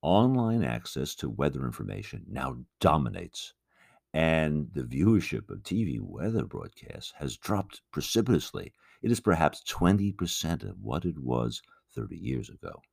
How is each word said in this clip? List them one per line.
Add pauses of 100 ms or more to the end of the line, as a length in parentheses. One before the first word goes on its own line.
Online
access
to
weather
information
now (240)
dominates, (600)
and
the
viewership
of
T
V
weather
broadcasts
has
dropped (100)
precipitously. (280)
It
is
perhaps
twenty
percent
of
what
it
was (340)
thirty
years
ago (120)